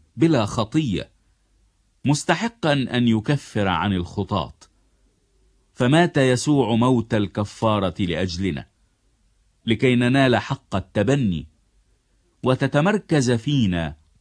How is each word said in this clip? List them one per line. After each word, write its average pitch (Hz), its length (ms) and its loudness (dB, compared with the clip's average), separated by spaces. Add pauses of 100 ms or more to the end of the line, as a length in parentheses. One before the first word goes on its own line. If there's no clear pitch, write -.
(180)
بلا 139 280 2
خطية، 120 640 -4 (920)
مستحقا 165 680 -2
أن 123 340 0
يكفر 110 600 -2
عن 92 260 0
الخطاة. 92 600 -4 (1200)
فمات 156 440 2
يسوع 131 580 2
موت 117 380 2
الكفارة 104 880 -2
لأجلنا، 85 680 -4 (960)
لكي 123 300 2
ننال 123 400 2
حق - 400 -4
التبني 101 720 -2 (1000)
وتتمركز 143 840 0
فينا 101 640 -2 (260)